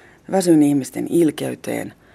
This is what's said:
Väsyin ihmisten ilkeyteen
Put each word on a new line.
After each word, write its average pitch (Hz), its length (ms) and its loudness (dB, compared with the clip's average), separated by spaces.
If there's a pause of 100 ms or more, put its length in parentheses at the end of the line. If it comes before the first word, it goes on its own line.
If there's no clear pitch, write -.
(300)
Väsyin 175 320 4
ihmisten 143 480 -2
ilkeyteen 127 840 -4 (200)